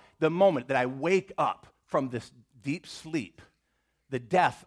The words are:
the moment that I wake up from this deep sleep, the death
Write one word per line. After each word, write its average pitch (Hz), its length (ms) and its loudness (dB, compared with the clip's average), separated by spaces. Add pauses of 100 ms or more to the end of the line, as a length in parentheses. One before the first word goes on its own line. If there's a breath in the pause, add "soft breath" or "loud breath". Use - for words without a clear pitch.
(200 loud breath)
the 156 100 4
moment 165 400 2
that 135 80 2
I 127 80 2
wake 143 520 -2
up 131 300 -4 (180)
from 139 240 -2
this 120 220 -8 (320)
deep 147 240 -8
sleep, 156 540 -10 (680)
the 131 100 -6
death 151 480 0